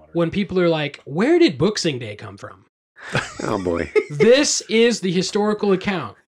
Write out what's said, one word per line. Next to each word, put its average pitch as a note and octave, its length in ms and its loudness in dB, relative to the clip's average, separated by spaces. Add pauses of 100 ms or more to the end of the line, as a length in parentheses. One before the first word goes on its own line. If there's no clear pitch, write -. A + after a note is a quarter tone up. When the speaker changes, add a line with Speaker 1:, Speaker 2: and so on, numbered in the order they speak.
(140)
Speaker 1:
when E3 160 0
people F#3 280 -2
are F3 100 2
like, D3+ 360 -2
"Where A#3 340 2
did A#3 200 4
Booksing D#3+ 400 0
Day G#2 180 -10
come G2+ 220 -16
from?" G2 260 -18 (760)
Speaker 2:
Oh, G#2+ 200 -2
boy. E2+ 380 -2
Speaker 1:
<laughs> - 100 -10
This A#3 600 4
is A3+ 300 2
the F3+ 120 -2
historical G#3 600 0
account F3+ 440 -4 (220)